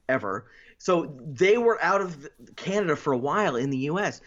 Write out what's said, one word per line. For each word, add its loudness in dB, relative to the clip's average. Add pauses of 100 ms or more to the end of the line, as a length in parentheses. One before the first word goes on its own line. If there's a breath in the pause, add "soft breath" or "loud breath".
ever. -2 (340 loud breath)
So 0
they 4
were 4
out 2
of -10 (260)
Canada -2
for -2
a 2
while 0
in -2
the -2
U -2
S. -4